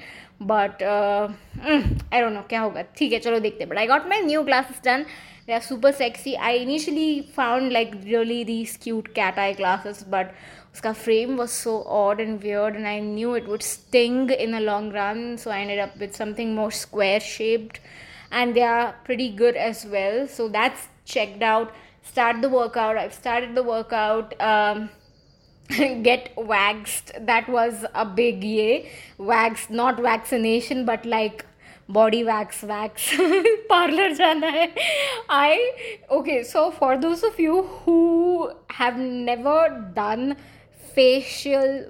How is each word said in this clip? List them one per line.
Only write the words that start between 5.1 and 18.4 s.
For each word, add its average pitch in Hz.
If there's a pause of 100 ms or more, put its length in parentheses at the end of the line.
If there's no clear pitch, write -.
They 233
are 226
super 262
sexy. 269
I 233
initially 294 (120)
found, 254
like, 226 (140)
really 233
these 226
cute 220
cat 190
eye 202
glasses, 196 (120)
but 185 (420)
उसका 220
frame 233
was 240
so 220
odd 208
and 214
weird, 208
and 214
I 208
knew 214
it 233
would 214
sting 247
in 226
the 226
long 214
run, 220
so 233
I 202
ended 202
up 202
with 202
something 220
more 214
square 202
shaped, 220 (520)
and 240